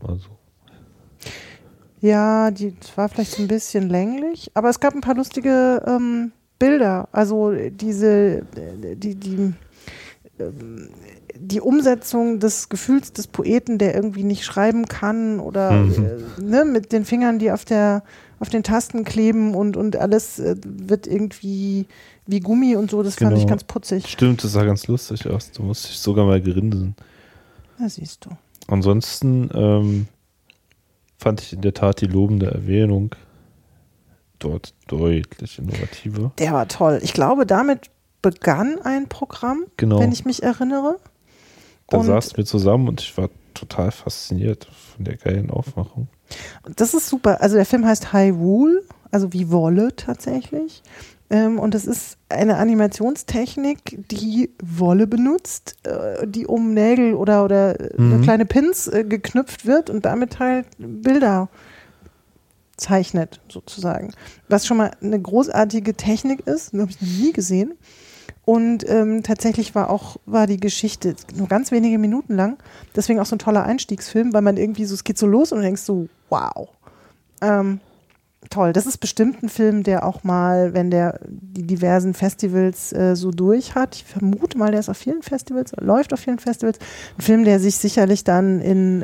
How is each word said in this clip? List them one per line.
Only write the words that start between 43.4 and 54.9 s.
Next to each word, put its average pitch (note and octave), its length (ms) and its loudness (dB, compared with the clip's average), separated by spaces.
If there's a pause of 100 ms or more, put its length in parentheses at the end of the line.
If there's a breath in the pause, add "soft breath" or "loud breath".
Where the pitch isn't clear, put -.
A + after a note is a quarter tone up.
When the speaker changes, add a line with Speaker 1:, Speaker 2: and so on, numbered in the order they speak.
Speaker 1:
total - 380 -4
fasziniert - 720 -6 (300)
von G#2 100 -10
der - 120 -8
geilen G2 340 -2
Aufmachung. - 580 -8 (640 loud breath)
Speaker 2:
das - 180 0
ist D#4+ 140 0
super. A3+ 340 2
Also G#3 140 4
der G3+ 100 6
Film A#3+ 200 0
heißt A3 280 0
Hyrule, G3+ 680 4 (260)
also G3 240 0
wie F3+ 180 -2
Wolle F3 440 2
tatsächlich. B3+ 880 -8 (480 loud breath)
Ähm, A3 260 2
und G#3 160 0
das G#3 120 -2
ist - 320 -8 (120)
eine G#3 280 2
Animationstechnik, A#3 1400 -2 (140)
die A3 400 -2 (120)
Wolle F3+ 440 4